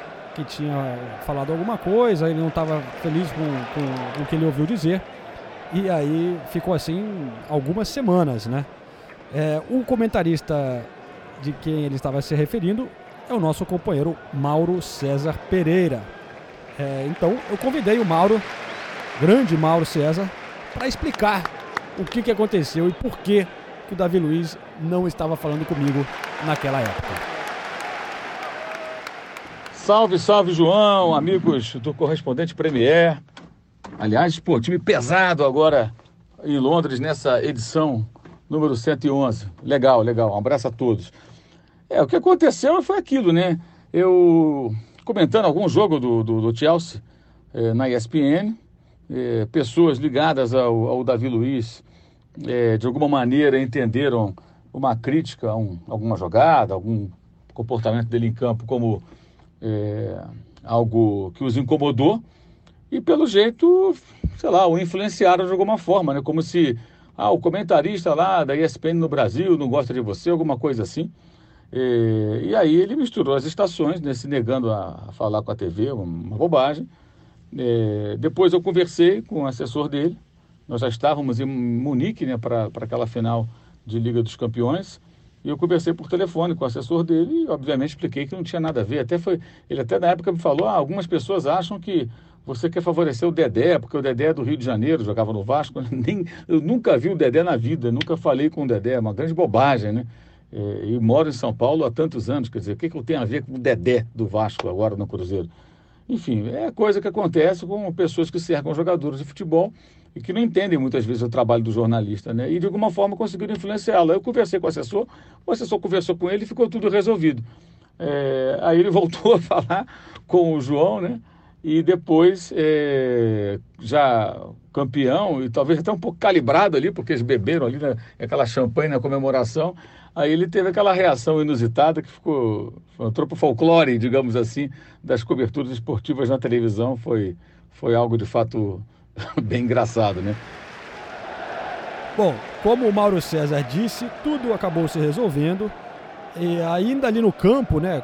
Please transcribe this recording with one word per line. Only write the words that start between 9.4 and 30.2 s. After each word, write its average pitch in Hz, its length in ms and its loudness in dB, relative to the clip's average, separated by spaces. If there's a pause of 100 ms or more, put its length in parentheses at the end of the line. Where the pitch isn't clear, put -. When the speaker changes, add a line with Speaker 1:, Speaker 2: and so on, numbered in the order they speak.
Speaker 1:
o 254 140 0
comentarista 160 1000 0 (580)
de 143 100 -6
quem 151 320 -4
ele 139 120 -4
estava 135 260 -4
se - 120 -4
referindo 190 540 0 (400)
é 254 60 -4
o 233 40 0
nosso 160 280 0
companheiro 165 500 -2 (160)
Mauro 160 500 0
César 139 520 -4 (160)
Pereira. 165 520 2 (760)
É, 139 320 -4
então 185 280 0 (120)
eu 202 80 -2
convidei 240 400 2
o 233 60 2
Mauro, 190 360 4 (800)
grande 185 360 6
Mauro 160 280 4
César, 160 440 0 (460)
pra 262 140 -4
explicar 214 540 0 (560)
o 190 60 -4
que, 233 180 -4
que 233 80 0
aconteceu 185 580 2
e 180 40 2
por - 260 -6
que 196 280 2 (400)
que 196 80 -12
o - 20 -8
Davi 180 240 2
Luiz 160 360 0 (240)
não 175 280 -2
estava 160 260 -4
falando 151 320 -4
comigo 143 400 0 (400)
naquela 139 340 -2
época. 110 280 -4 (2750)
Speaker 2:
Salve, 208 440 4
salve, 190 360 4